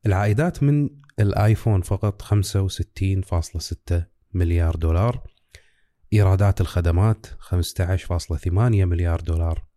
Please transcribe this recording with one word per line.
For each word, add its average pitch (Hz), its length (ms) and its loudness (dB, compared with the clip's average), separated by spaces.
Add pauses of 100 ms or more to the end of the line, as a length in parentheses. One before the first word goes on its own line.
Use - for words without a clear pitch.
العائدات 104 580 0
من 143 260 2 (300)
الآيفون 104 640 2
فقط 101 400 -4
خمسة 101 400 0
وستين 95 600 -2
فاصلة 82 400 -4
ستة - 440 -4 (280)
مليار 85 420 0
دولار. 85 520 -2 (880)
إيرادات 98 480 4
الخدمات 87 640 0 (140)
خمستاش 90 640 -2
فاصلة 85 340 -4
ثمانية 98 480 2
مليار 85 360 0
دولار. 82 560 -2